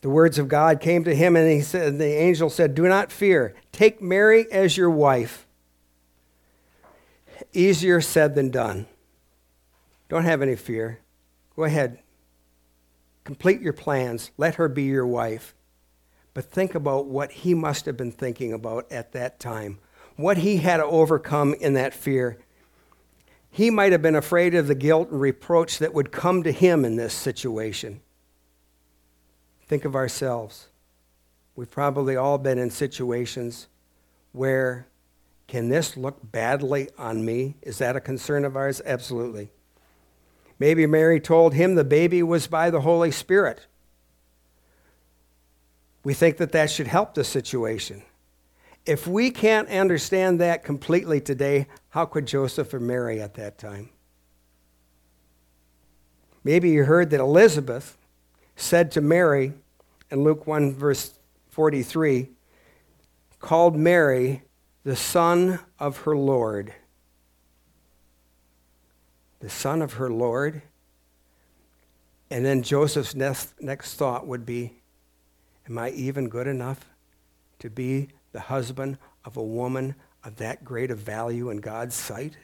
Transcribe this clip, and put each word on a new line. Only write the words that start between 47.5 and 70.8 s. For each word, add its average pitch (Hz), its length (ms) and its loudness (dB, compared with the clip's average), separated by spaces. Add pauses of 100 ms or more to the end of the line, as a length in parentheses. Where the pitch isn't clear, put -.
If 151 200 -2
we 214 240 0
can't 220 380 2
understand 185 720 0
that 170 240 0
completely 156 560 -2
today, 139 460 -2 (240)
how 165 160 -2
could 147 200 -6
Joseph 135 460 -4
or 131 80 -8
Mary 120 400 -4
at 101 140 -12
that 104 240 -14
time? 104 320 -16 (2500)
Maybe 170 280 4
you 147 140 4
heard 160 260 4
that 147 100 2
Elizabeth 139 760 4 (580)
said 170 340 2
to 160 100 0
Mary 147 520 2 (580)
in 139 140 -2
Luke 156 200 2
one, 147 300 0
verse 139 400 -4 (340)
forty-three, 143 840 0 (1080)
"Called 165 380 4
Mary 139 680 2 (400)
the 135 140 -4
son 175 640 0 (180)
of 143 200 -6
her 151 180 -2
Lord." 117 580 -2 (2750)
The 110 80 -16
son 151 340 -4
of 131 120 -8
her 127 160 -6
Lord. 123 520 -4 (1700)